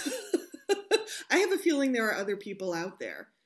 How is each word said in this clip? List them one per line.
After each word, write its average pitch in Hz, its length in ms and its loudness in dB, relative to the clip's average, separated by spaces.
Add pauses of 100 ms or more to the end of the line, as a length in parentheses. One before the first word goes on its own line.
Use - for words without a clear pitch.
(560)
<laughs> - 760 -2
I 294 80 6
have 381 140 4
a 392 60 2
feeling 277 340 4
there 226 180 2
are - 60 0
other 202 200 -2
people 190 380 -6
out 180 240 -6
there 87 300 -10 (180)